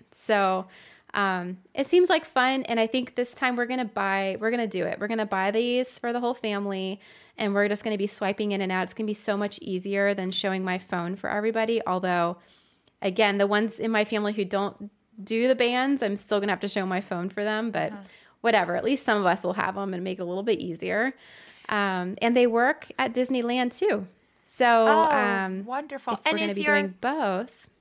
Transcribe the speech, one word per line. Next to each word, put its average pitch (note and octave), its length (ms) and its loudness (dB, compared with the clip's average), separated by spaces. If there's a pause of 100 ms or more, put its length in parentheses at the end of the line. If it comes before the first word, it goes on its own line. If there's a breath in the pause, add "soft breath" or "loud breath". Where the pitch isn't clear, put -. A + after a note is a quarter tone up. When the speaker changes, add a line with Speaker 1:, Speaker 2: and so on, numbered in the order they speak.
(120)
Speaker 1:
So, F#3+ 560 0 (480 loud breath)
um, F#3 420 -2 (160)
it C4+ 140 -2
seems F4+ 200 6
like B3+ 160 2
fun, C4 420 2
and A#3 140 0
I A3+ 60 4
think B3 300 -2
this B3 180 -2
time B3 220 0
we're A#3+ 100 0
gonna B3+ 180 -2
buy, G3 560 0
we're A3 120 -2
gonna A#3+ 160 0
do F#3 180 -2
it. - 140 -4
We're G#3 80 -4
gonna A3 180 -2
buy F#3+ 240 0
these A#3+ 480 0
for A#3+ 160 -4
the A#3+ 60 -2
whole B3 160 -2
family, G3+ 680 -4 (340 loud breath)
and G3+ 200 -2
we're G3+ 120 4
just G#3 160 -2
gonna G#3+ 140 -2
be G3 80 -2
swiping G3+ 460 -2
in G3 100 0
and F#3+ 100 -2
out. F#3 120 0
It's F#3 100 -8
gonna A3 140 -6
be G#3+ 80 -2
so G#3 200 -2
much G3+ 280 -4
easier G3 500 0
than F#3 160 -4
showing F#3+ 340 -2
my F#3 140 -2
phone F3+ 380 -4
for - 160 -6
everybody, A3 560 0
although, F3+ 500 0 (640 soft breath)
again, G3+ 380 2
the G3+ 80 4
ones G#3 320 0
in A3+ 100 -2
my G#3+ 160 2
family G#3 280 -2
who G#3 120 -2
don't G3+ 460 -4 (320)
do A3+ 240 0
the B3+ 80 6
bands, B3+ 480 2
I'm G3+ 120 0
still G#3 240 0
gonna G3+ 120 0
have F#3+ 80 -2
to G#3 80 -4
show G3 180 -2
my F#3 160 -2
phone F3+ 280 -4
for G#3 140 -6
them, G#3+ 280 -2
but F3 200 -2
Speaker 2:
Uh-huh. G3+ 100 -12 (400 loud breath)
Speaker 1:
whatever. G3 340 4
At - 80 -2
least C4 200 2
some G#3+ 140 2
of G3+ 80 2
us F3+ 180 2
will F3+ 100 0
have G3 240 -2
'em G3 180 -4
and F3+ 80 -6
make F#3 160 -6
it - 20 -6
a F3+ 40 -6
little F3+ 180 -4
bit A3 160 0
easier. F#3 540 -2 (560 loud breath)
Um, F#3+ 520 -2
and A#3 160 4
they B3 100 6
work A#3+ 400 2 (120)
at A#3 140 -2
Disneyland B3 640 0
too. G#3+ 300 0 (380)
So, A#3 420 4
Speaker 2:
Oh, D#4+ 240 6
Speaker 1:
um, G3 540 0
Speaker 2:
wonderful. C4+ 480 -8
Speaker 1:
if G#3 60 -6
we're - 100 -2
Speaker 2:
And D#4 100 2
Speaker 1:
gonna D#4+ 120 0
Speaker 2:
is D4 60 -4
Speaker 1:
be - 60 -2
Speaker 2:
your D4+ 120 4
Speaker 1:
doing - 260 0
both. A#3+ 640 -2 (140)